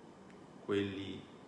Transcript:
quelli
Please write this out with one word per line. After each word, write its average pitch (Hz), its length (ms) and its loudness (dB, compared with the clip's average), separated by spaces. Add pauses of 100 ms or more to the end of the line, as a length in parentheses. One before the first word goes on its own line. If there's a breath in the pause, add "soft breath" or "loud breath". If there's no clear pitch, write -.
(640)
quelli 98 560 4 (260)